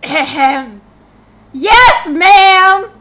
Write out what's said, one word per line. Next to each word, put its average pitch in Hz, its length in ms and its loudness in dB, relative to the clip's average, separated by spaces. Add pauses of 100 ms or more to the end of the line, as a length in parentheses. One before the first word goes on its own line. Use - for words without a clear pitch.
Ahem. 269 760 -6 (720)
Yes, 427 540 0
ma'am! 381 800 2 (120)